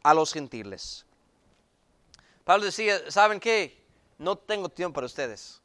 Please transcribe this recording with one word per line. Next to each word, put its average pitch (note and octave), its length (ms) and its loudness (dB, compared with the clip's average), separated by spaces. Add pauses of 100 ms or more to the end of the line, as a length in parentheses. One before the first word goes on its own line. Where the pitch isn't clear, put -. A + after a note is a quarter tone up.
a D3 100 8
los D#3+ 180 4
gentiles". A2+ 720 -12 (1400)
Pablo G3+ 200 4
decía: G3+ 460 -2
"¿Saben G#3 300 4
qué? G#3+ 420 0 (360)
No F3+ 180 -2
tengo G3+ 320 -6
tiempo E3+ 260 -6
para B2+ 120 -4
ustedes. A#2+ 580 -10